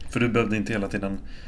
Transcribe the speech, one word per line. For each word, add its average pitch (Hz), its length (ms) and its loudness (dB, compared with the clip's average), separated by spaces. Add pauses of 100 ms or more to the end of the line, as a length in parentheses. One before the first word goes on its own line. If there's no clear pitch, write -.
(100)
För 117 100 -2
du 120 80 4
behövde 110 280 4
inte 104 160 0
hela 101 160 0
tiden 98 300 -2 (300)